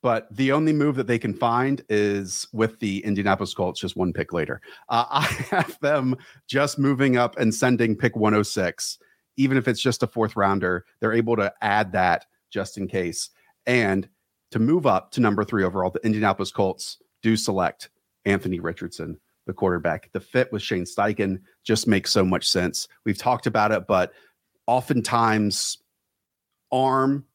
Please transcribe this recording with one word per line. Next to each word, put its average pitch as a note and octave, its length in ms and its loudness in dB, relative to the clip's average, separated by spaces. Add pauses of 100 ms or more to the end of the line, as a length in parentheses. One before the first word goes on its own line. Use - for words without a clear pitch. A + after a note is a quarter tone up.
but A2+ 340 0
the C3+ 180 2
only D#3 200 2
move D3 220 2
that B2 140 -4
they A#2+ 100 2
can G#2+ 160 -2
find B2+ 540 0
is G2+ 640 -2
with A2 260 -2
the G2+ 260 -4
Indianapolis G2 480 0
Colts F2+ 280 -4
just - 160 -8
one F2+ 160 0
pick - 200 -4
later. E2 280 -4 (280)
Uh, A#2 180 2
<laughs> - 40 -12
I C#3+ 140 0 (260)
have F3+ 300 -2
them C#3 360 2 (300)
just C#3 320 0
moving C3+ 380 4
up A#2+ 200 2
and A2+ 160 2
sending A#2 440 2
pick A#2+ 180 0
one G#2+ 180 2
oh G#2+ 120 4
six, - 520 -4 (400)
even C3+ 200 2
if B2 100 0
it's A#2+ 160 0
just B2+ 220 0
a - 20 -4
fourth A2 300 -2
rounder. F#2+ 480 0 (160)
They're A2 120 0
able A#2 240 2
to G2+ 240 0
add G#2 300 0
that F2+ 360 0 (240)
just G2 280 -8
in G2 80 -6
case. F2 440 -6 (360)
And G2+ 420 0 (440)
to A#2 80 0
move C#3+ 260 2
up F#2+ 240 0
to - 100 -4
number G#2+ 220 2
three G2 220 0
overall, F#2 260 0
the - 160 -4
Indianapolis G#2+ 460 0
Colts - 460 -4 (240)
do A2+ 140 2
select F#2+ 540 -2 (340)
Anthony F#2 360 0
Richardson, E2+ 580 -10 (280)
the F#2+ 60 -8
quarterback. E2+ 600 -2
The F#2+ 80 -6
fit - 320 -2
with G2+ 100 -6
Shane F2+ 220 -4
Steichen G2+ 560 -2 (240)
just A2 220 0
makes G2+ 260 2
so G2 120 4
much F#2 240 0
sense. F2+ 380 -2 (180)
We've G2+ 140 -2
talked B2 280 -2
about G#2+ 260 2
it, F#2+ 140 -2
but F#2 260 2 (540)
oftentimes A#2 1120 0 (960)
arm C3+ 520 2 (100)